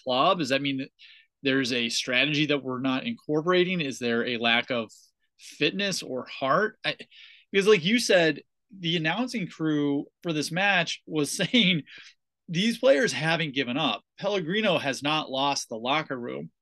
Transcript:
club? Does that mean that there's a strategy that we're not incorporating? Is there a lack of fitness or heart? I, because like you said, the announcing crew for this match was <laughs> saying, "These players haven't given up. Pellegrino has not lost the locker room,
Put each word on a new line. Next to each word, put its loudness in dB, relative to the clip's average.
club? 2
Does -2
that 0
mean -2
that -10
there's 2
a 0
strategy 0
that 0
we're -6
not -2
incorporating? 0
Is -6
there 0
a -2
lack 2
of -4
fitness -4
or -8
heart? 0
I, -4
because 2
like 6
you 4
said, 4
the -2
announcing -2
crew 0
for -2
this -4
match 0
was 0
<laughs> -6
saying, 2
"These -2
players 4
haven't -2
given -2
up. -2
Pellegrino 0
has -4
not -2
lost -2
the -8
locker -4
room, -8